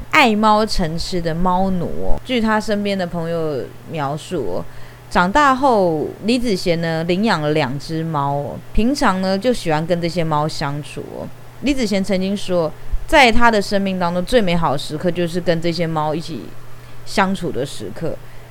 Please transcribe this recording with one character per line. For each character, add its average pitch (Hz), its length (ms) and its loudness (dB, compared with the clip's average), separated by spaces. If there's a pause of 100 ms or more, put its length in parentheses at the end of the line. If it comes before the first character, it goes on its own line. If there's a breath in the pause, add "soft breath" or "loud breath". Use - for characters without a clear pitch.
(120)
爱 254 220 6
猫 214 300 4
成 175 320 0
痴 180 240 -2
的 165 140 -2
猫 180 360 2
奴 175 160 0
哦。 - 280 4 (100)
据 254 160 0
他 214 200 2
身 208 240 -2
边 202 120 0
的 185 80 -2
朋 170 240 -4
友 156 360 -2 (260)
描 147 260 -4
述 156 260 -6
哦， 92 220 -2 (460 loud breath)
长 185 200 2
大 285 220 6
后 196 540 2 (160)
李 233 160 2
子 233 160 0
贤 170 260 0
呢， 165 240 -2
领 180 200 0
养 180 180 2
了 151 80 0
两 143 300 0
只 160 240 -4
猫 143 300 -2
哦， 139 220 -6 (160)
平 233 220 2
常 196 260 2
呢， 190 160 0
就 240 160 0
喜 165 200 -2
欢 151 120 0
跟 175 160 0
这 170 80 0
些 165 140 -2
猫 156 240 0
相 147 360 -4
处 - 180 -12 (180)
哦。 76 80 -10 (360)
李 196 120 2
子 240 100 0
贤 196 200 0
曾 185 160 0
经 196 160 -2
说， 175 340 0 (380 loud breath)
在 262 240 6
他 233 180 8
的 214 100 4
生 196 220 0
命 190 160 -2
当 175 160 0
中， 180 100 -2
最 254 160 2
美 175 160 4
好 165 160 2
的 147 60 0
时 - 180 -6
刻 175 140 -2
就 175 160 0
是 170 140 -4
跟 170 200 0
这 170 120 0
些 165 120 -4
猫 156 300 -2
一 170 60 -4
起 151 220 -10 (600 loud breath)
相 190 300 0
处 165 160 -4
的 135 160 -2
时 101 260 -8
刻。 - 240 -4 (340 loud breath)